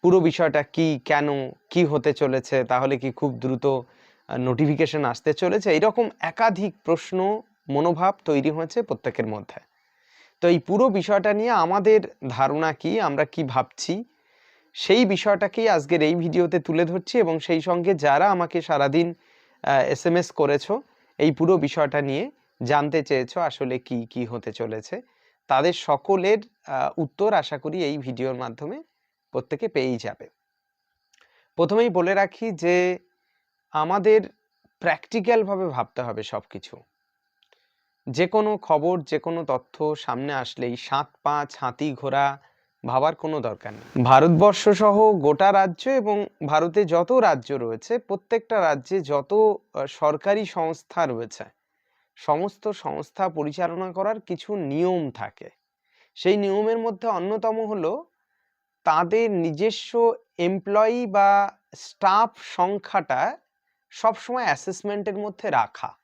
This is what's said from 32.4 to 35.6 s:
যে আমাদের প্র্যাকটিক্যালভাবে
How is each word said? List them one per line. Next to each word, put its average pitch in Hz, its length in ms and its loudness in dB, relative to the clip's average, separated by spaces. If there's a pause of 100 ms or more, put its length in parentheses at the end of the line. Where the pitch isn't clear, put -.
যে 180 480 0 (720)
আমাদের 190 500 2 (580)
প্র্যাকটিক্যালভাবে 190 880 -2